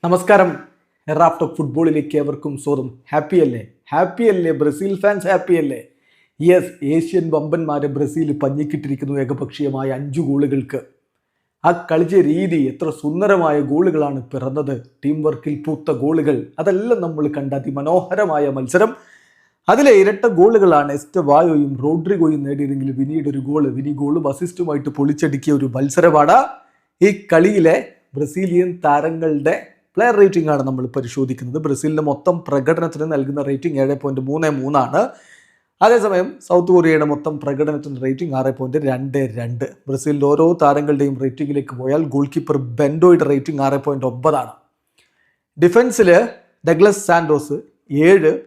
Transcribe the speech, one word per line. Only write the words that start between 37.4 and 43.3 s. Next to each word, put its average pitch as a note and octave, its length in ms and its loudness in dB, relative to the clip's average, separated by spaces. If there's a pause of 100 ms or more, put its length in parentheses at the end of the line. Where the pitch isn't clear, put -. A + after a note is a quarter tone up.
പ്രകടനത്തിന് C#3+ 640 -4
റേറ്റിംഗ് C3+ 300 -4
ആറ് C3 240 -2
പോയിന്റ് C3 280 -4
രണ്ട് C3 320 -4 (160)
രണ്ട്. A#2 300 -8 (240)
ബ്രസീലിന്റെ C#3 380 -2
ഓരോ D#3+ 360 2
താരങ്ങളുടെയും C#3+ 600 2
റേറ്റിംഗിലേക്ക് C#3 540 -6
പോയാൽ C3+ 280 -2
ഗോൾ C#3 220 0
കീപ്പർ D3 300 -4
ബെൻഡോയുടെ D3 680 4
റേറ്റിംഗ് C#3 380 -2